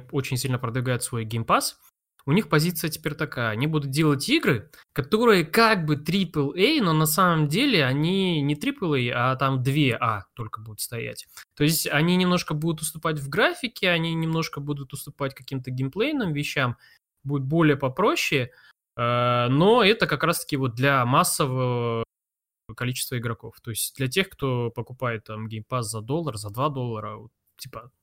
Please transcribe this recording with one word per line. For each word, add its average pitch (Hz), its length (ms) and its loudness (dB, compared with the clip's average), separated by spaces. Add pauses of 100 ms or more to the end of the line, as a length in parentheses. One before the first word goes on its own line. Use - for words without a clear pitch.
(120)
очень 135 260 -2
сильно 127 220 -2
продвигают 123 440 -2
свой 113 220 -6
Game 113 200 -4
Pass, 247 280 0 (520)
у 135 60 0
них 202 160 4
позиция 160 420 0
теперь 147 260 -8
такая. 123 340 -4
Они 113 180 -2
будут 151 240 -2
делать 143 380 2
игры, 226 400 0 (240)
которые 208 500 4
как 220 420 4
бы 147 120 2
трипл 160 560 -2
эй, 277 260 2
но 175 140 4
на 156 120 4
самом 160 440 4
деле 208 340 2
они 165 580 2
не 143 140 0
трипл 190 380 -2
эй, 123 200 0
а 123 220 0
там 135 260 0
две 135 380 2
А 110 240 -2 (100)
только 110 280 -10
будут 110 180 -16
стоять. 117 480 -10 (300)
То 147 80 2
есть 160 200 2
они 165 300 2
немножко 180 380 2
будут 156 280 -2
уступать 156 380 -4
в 139 80 -8
графике, 226 640 0
они 165 240 0
немножко 160 480 -2
будут 143 320 -6
уступать - 420 -8
каким-то 131 340 -8
геймплейным 185 600 -2
вещам, 135 460 -2 (480)
будет 139 180 -2
более 151 320 4
попроще, 139 760 0 (440)
э, 120 540 2
но 202 340 6
это 190 240 4
как 151 160 -2
раз-таки 165 320 -2
вот 131 200 -2
для 135 300 4
массового 123 1000 0 (720)
количества 127 420 -4
игроков. 117 440 -8
То 117 100 -10
есть - 260 -6
для 135 100 -2
тех, 185 220 -2
кто 123 420 -4
покупает 117 540 -8
там 110 220 -10
Game 107 220 -10
Pass 127 120 -2
за 110 200 -6
доллар, 135 360 -6
за 104 140 -10
два 131 180 -2
доллара, 110 480 -8
вот, 113 140 -20 (260)
типа, 120 340 -16 (120)